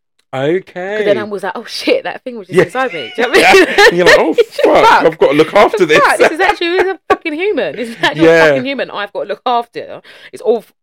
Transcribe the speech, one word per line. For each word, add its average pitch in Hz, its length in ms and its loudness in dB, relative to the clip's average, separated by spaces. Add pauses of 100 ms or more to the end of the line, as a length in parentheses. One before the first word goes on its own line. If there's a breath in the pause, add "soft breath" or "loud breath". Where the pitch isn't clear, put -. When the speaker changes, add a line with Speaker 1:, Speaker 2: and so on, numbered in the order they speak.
(340)
Speaker 1:
Okay. 180 640 -4
Speaker 2:
'Cause 208 80 -4
then 202 120 2
I 208 60 -6
was 208 200 -10
like, 185 120 -6
"Oh 233 80 -12
shit, - 400 -4
that - 200 -12
thing 240 140 -12
was 196 100 -16
just 156 100 -4
Speaker 1:
Yeah. 175 80 6
Speaker 2:
inside 254 280 -4
me." 135 220 -10
Do - 60 -4
you - 20 0
know 247 60 -2
what 311 160 4
I 202 80 6
mean? 196 140 6
Speaker 1:
Yeah. 415 280 2
You're 175 100 2
like, - 140 4
"Oh, 294 160 -2
Speaker 2:
<laughs> - 20 -2
It's - 220 -4
Speaker 1:
fuck, 320 260 2
Speaker 2:
fuck. 233 200 4
Speaker 1:
I've 160 120 -2
got - 100 4
to 135 60 -2
look 151 200 2
after 370 300 2
Speaker 2:
It's 320 100 4
Speaker 1:
this." 494 60 4
Speaker 2:
fuck, 392 180 2
this - 140 2
is 311 100 -6
actually, 370 300 -2
this 370 120 0
is 370 60 -2
a 370 100 -8 (100)
fucking 339 240 -4
human. 294 440 -4
This 226 120 -8
is 226 120 -14
actually 165 240 0
Speaker 1:
Yeah. 165 180 6
Speaker 2:
a 156 60 6
fucking 135 160 0
human 269 260 -6
I've - 220 -10
got - 100 -8
to - 60 -8
look - 160 -10
after. 139 560 -6 (320 loud breath)
It's - 80 -16
all - 160 0
f-, - 260 -16